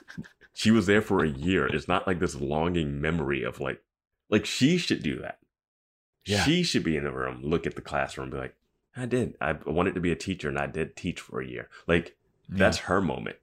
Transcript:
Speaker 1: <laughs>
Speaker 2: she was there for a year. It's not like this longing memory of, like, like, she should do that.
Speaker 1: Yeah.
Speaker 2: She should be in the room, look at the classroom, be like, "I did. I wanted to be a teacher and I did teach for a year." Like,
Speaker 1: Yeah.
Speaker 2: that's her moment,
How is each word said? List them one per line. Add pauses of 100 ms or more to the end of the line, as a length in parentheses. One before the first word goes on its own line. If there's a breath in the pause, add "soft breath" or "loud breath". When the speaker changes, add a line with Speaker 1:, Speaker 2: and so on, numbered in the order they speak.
Speaker 1:
<laughs>
Speaker 2:
she
was
there
for
a
year.
It's
not
like
this
longing
memory
of,
like, (460)
like,
she
should
do
that. (880)
Speaker 1:
Yeah.
Speaker 2:
She
should
be
in
the
room,
look
at
the
classroom,
be
like, (420)
"I
did.
I (140)
wanted
to
be
a
teacher
and
I
did
teach
for
a
year." (160 loud breath)
Like, (340)
Speaker 1:
Yeah.
Speaker 2:
that's (120)
her
moment,